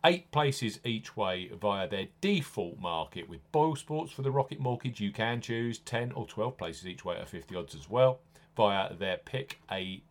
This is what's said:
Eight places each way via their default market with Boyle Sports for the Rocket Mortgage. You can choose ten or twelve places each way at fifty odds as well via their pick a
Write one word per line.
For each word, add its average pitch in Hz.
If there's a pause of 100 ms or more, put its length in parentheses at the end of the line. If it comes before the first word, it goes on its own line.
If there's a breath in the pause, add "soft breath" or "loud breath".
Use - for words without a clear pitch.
Eight 180
places 135
each 113
way 92 (100)
via 98
their 95 (140)
default 135
market 85
with -
Boyle 156
Sports 151
for -
the 135
Rocket 135
Mortgage. 123
You 101
can 117
choose 117
ten 120
or 117
twelve -
places 85
each -
way 87
at -
fifty 90
odds 82
as 71
well 127 (380 soft breath)
via 98
their 92
pick - (100)
a 95